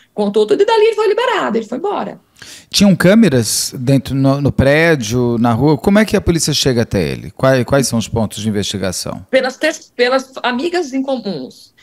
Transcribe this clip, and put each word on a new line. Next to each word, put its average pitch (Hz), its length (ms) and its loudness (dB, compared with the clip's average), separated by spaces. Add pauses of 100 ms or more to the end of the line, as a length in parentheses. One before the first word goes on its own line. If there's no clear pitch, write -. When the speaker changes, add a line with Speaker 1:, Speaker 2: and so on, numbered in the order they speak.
(140)
Speaker 1:
contou 208 320 0
tudo, 214 160 2
e 403 40 2
dali 440 200 4
ele 453 100 2
foi 427 120 0
liberado, 403 500 -2
ele 226 80 -4
foi 247 140 -8
embora. 370 400 -6 (500)
Speaker 2:
Tinham 196 260 4
câmeras 175 800 4
dentro, 131 380 0
no, 135 260 2
no 139 120 0
prédio, 127 880 2
na 117 140 2
rua? 143 220 2
Como 202 220 2
é 214 80 4
que - 100 -2
a 190 60 0
polícia 160 320 -2
chega 120 300 0
até 101 180 -2
ele? 67 300 -6
Quais, 131 340 2
quais 139 220 0
são 120 100 -2
os 110 100 -2
pontos 107 340 -4
de 107 60 -6
investigação? 95 840 -6
Speaker 1:
Pelas 262 260 -2
tes-, - 380 -6
pelas 254 380 -2 (100)
amigas 277 500 -4
em 269 80 -4
comuns, 202 800 -8